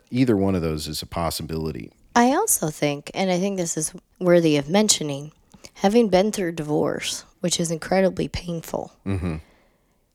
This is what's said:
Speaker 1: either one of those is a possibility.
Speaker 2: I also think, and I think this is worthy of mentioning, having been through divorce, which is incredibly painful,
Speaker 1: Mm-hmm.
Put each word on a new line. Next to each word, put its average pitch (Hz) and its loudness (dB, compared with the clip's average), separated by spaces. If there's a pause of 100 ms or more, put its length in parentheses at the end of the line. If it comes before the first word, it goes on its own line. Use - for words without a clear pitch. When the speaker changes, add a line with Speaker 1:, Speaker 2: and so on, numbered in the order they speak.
Speaker 1:
either 123 4
one 98 2
of 85 0
those 78 -2
is 76 -8
a - -12
possibility. 80 -6 (240)
Speaker 2:
I 240 4
also 349 0
think, 143 -4
and 190 -2
I 180 2
think 196 -2
this 170 -4
is 160 -4 (240)
worthy 170 4
of 143 -2
mentioning, 156 0 (420)
having 214 4
been 190 4
through 175 -2
divorce, 151 -2 (160)
which - -2
is 165 -2
incredibly 180 0
painful, - -8 (140)
Speaker 1:
Mm-hmm. 92 -4 (800)